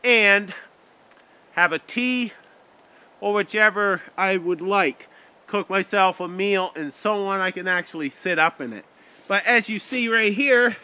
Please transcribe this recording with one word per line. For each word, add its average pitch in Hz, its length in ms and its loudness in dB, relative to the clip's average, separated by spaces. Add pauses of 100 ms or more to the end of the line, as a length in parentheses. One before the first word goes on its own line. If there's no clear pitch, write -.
and 208 500 4 (1000)
have 170 180 2
a 160 80 -4
tea 247 540 -4 (880)
or 202 100 -2
whichever 208 680 0 (160)
I 190 180 0
would 175 240 -2
like. 185 480 0 (380)
Cook 202 240 -4
myself 190 500 2
a 180 80 -6
meal 185 480 -2
and 147 160 -8
so 208 340 -2
on. 196 140 -2
I 185 120 -2
can 185 180 -6
actually 170 400 -4
sit 180 280 -4
up 160 220 0
in 120 140 -8
it. 101 100 -16 (460)
But 196 160 0
as 226 240 2
you 214 100 -4
see 240 300 -4
right 220 240 2
here 240 500 2